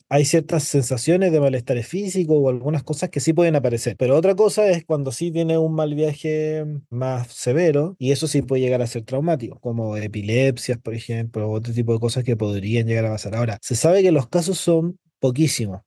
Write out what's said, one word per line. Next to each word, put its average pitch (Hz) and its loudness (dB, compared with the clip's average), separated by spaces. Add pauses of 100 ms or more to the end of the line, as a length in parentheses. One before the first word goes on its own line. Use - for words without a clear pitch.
hay 143 4
ciertas 160 2
sensaciones 151 0
de 156 4
malestares 127 0
físicos 180 0
o 135 4
algunas 127 -2
cosas 160 -4
que 139 -4
sí 160 2
pueden 165 4
aparecer. 120 0
Pero 127 2
otra 185 4
cosa 208 4
es 170 0
cuando 143 -2
sí 170 -4
viene 165 0
un 160 2
mal 151 -2
viaje 156 -2 (260)
más 127 -4
severo, 151 0
y 131 0
eso 147 0
sí 143 0
puede 131 0
llegar 127 2
a - -2
ser 117 -8
traumático, 131 -4
como 113 -4
epilepsias, 113 0
por 110 -8
ejemplo, 113 -4
o 107 -2
otro 113 -4
tipo 117 0
de 113 0
cosas 117 -2
que 120 2
podrían 107 -2
llegar 113 0
a 110 -2
pasar. 104 -8
Ahora, 113 -2
se - -4
sabe 185 4
que 185 6
los 143 2
casos 175 -2
son 170 0 (200)
poquísimos. 123 0